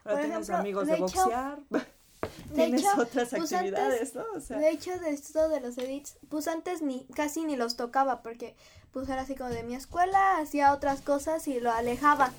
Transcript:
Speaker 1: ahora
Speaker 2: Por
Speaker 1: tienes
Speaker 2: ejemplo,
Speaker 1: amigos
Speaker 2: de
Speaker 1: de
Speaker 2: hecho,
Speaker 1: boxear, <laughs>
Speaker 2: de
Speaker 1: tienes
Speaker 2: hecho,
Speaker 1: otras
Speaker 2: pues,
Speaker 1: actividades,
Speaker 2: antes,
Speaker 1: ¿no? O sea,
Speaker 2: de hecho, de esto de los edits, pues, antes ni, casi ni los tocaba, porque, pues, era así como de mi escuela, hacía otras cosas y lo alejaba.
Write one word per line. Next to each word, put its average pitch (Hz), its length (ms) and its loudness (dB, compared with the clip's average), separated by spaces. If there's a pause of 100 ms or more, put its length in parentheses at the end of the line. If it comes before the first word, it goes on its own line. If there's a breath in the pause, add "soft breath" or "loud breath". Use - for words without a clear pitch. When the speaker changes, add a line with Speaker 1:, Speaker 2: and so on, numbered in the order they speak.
Speaker 1:
ahora 214 100 0
Speaker 2:
Por 285 60 2
Speaker 1:
tienes 320 280 -4
Speaker 2:
ejemplo, - 80 0
Speaker 1:
amigos 202 300 0
Speaker 2:
de 302 60 2
Speaker 1:
de 320 60 2
Speaker 2:
hecho, 370 260 2
Speaker 1:
boxear, 269 340 -2 (100)
<laughs> - 800 -8
Speaker 2:
de 302 60 -6
Speaker 1:
tienes 302 260 4
Speaker 2:
hecho, 392 200 4
Speaker 1:
otras 240 280 0
Speaker 2:
pues, 302 240 -2
Speaker 1:
actividades, 381 480 2
Speaker 2:
antes, 269 140 -6
Speaker 1:
¿no? 466 80 -8 (120)
O 302 60 -8
sea, - 180 -6
Speaker 2:
de 311 100 6
hecho, 349 300 -4
de 339 120 -2
esto 311 380 0
de 302 120 0
los 240 160 -8
edits, 269 400 -8 (120)
pues, 302 180 -4
antes 330 340 -4
ni, 269 240 -4 (100)
casi 302 300 -2
ni 302 100 -2
los 233 220 -2
tocaba, 247 460 0
porque, 233 320 -12 (360 loud breath)
pues, 262 160 -8
era 262 140 -4
así 269 140 -8
como 254 160 -8
de 233 120 -6
mi 240 120 -8
escuela, 381 640 2
hacía 285 340 4
otras 277 280 -2
cosas 311 460 -2
y 262 120 -2
lo 233 120 0
alejaba. 262 680 2